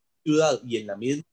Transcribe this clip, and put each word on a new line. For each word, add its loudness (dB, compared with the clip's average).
ciudad 2
y -6
en -6
la -6
misma, -4